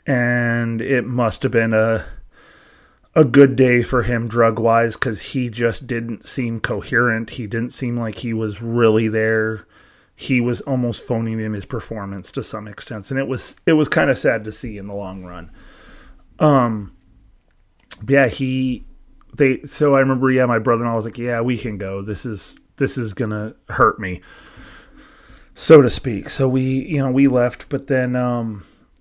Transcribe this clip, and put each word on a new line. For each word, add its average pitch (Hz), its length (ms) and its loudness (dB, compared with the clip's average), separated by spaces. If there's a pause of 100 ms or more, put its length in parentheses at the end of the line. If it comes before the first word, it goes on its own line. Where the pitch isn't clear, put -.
and 120 760 0
it 123 240 0
must 120 380 -2
have 113 100 0
been 113 200 2
a, 113 300 2 (1120)
a 160 80 8
good 131 320 8
day 123 260 4
for 120 220 0
him 117 240 -2
drug-wise, 113 680 2
'cause 113 240 -6
he 123 280 -6
just 117 380 -4
didn't 117 400 -8
seem 117 320 -4
coherent. 113 720 0
He 113 180 -10
didn't 113 240 -4
seem 120 260 -6
like 110 200 -6
he 117 160 -6
was 110 280 -4
really 113 460 4
there. 110 580 0 (500)
He 127 260 0
was 120 200 0
almost 123 420 -2
phoning 113 360 -4
in 110 140 -6
his 98 120 -8
performance 101 680 -10
to 123 100 -6
some 107 240 -12
extent, 104 420 -14
and 135 80 -4
it 135 100 -2
was, - 280 -8 (100)
it 165 80 4
was 151 140 4
kinda 151 280 2
sad 113 280 0
to 107 80 -10
see 110 260 -12
in 98 100 -12
the 101 100 -10
long 95 260 -10
run. 87 260 -14 (880)
Um, 120 520 2 (1120)
but 110 80 -8
yeah, 135 180 4
he, 131 580 -4 (500)
they, 135 280 2
so 143 320 0
I 135 40 6
remember, 131 300 2
yeah, 127 160 2
my 117 140 2
brother-in-law 117 360 0
was 110 100 -2
like, 117 120 -12
"Yeah, 120 240 -4
we 120 160 -2
can 107 200 -8
go. 98 260 -8
This 104 220 -8
is, - 340 -12 (180)
this 135 220 -2
is 110 160 -6
gonna 107 400 -4 (140)
hurt 110 300 2
me," 92 220 -8 (1300)
so 156 260 10
to 123 80 6
speak. - 400 -6
So 135 180 0
we, 131 140 0
you 131 380 -2
know, 135 100 0
we 135 180 6
left, 123 420 0
but 135 180 -6
then, 127 280 0
um, 120 480 -2 (380)